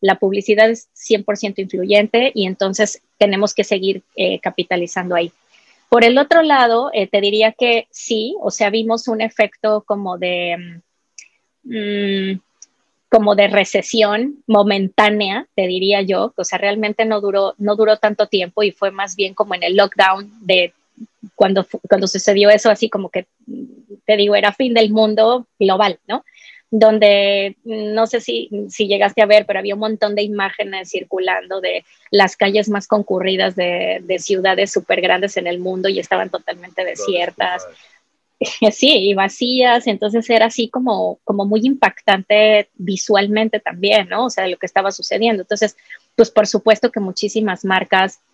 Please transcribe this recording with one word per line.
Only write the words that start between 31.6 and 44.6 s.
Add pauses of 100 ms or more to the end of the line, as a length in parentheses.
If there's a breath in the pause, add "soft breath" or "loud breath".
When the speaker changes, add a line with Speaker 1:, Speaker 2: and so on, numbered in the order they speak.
Speaker 1:
las
calles
más
concurridas
de,
de
ciudades
supergrandes
en
el
mundo
y
estaban
totalmente
Speaker 2:
Todas
Speaker 1:
desiertas.
Speaker 2:
despejadas. (600 soft breath)
Speaker 1:
<laughs>
Sí, (200)
y
vacías,
entonces
era
así
como,
como
muy
impactante
visualmente
también,
¿no?
O
sea,
lo
que